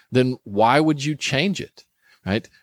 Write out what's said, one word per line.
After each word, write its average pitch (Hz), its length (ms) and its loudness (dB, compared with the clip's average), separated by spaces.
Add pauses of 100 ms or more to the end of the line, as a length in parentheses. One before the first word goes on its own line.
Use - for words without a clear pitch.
(120)
then 127 320 0
why 110 340 2
would 156 260 0
you 151 120 -4
change 160 440 -2
it? - 220 -16 (420)
Right? 104 240 -4 (140)